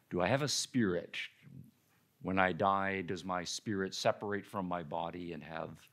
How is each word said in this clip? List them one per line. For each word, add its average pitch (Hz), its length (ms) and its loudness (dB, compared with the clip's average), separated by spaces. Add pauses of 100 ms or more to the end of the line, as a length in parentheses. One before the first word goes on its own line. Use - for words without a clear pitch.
do 87 120 0
I 90 60 6
have 135 140 4
a 147 60 -2
spirit? 98 680 2 (1080)
When 95 160 0
I 92 140 6
die, 98 500 2
does 85 220 -6
my 90 220 -2
spirit 95 500 -4
separate 101 500 0
from 98 220 -4
my 87 160 -2
body 85 480 -6
and 76 100 -8
have 80 280 -8 (240)